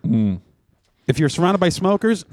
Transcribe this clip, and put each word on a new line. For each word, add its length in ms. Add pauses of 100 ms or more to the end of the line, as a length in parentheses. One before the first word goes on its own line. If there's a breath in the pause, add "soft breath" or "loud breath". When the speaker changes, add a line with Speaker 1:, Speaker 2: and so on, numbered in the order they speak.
Speaker 1:
Mm. 340 (680)
Speaker 2:
If 100
you're 100
surrounded 300
by 100
smokers, 640